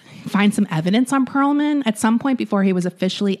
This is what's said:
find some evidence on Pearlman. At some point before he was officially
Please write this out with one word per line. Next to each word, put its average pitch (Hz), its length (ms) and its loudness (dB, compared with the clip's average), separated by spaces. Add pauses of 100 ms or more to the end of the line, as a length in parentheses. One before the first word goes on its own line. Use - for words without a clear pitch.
(260)
find 202 280 2
some 202 160 0
evidence 185 420 0
on 269 140 2
Pearlman. 285 580 0
At 220 140 -2
some 226 200 2
point 262 200 0
before 208 240 0
he 190 100 2
was 180 140 0
officially 185 540 -2